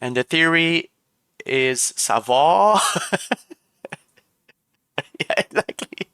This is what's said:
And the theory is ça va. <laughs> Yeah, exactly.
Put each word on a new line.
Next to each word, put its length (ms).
And 140
the 80
theory 640
is 500
ça 280
va. 560
<laughs> 760
Yeah, 180
exactly. 760